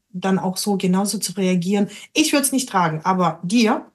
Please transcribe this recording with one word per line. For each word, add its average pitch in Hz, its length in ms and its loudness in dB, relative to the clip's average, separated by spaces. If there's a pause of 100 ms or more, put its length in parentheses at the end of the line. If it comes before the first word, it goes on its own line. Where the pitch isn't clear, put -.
(160)
dann 190 220 0
auch 185 200 -4
so 202 200 -2
genauso 190 400 0
zu 180 160 -6
reagieren. 190 540 0 (260)
„Ich 302 200 2
würde 285 120 2
es - 60 -2
nicht 254 180 -2
tragen, 165 340 0
aber 180 400 0
dir 226 520 2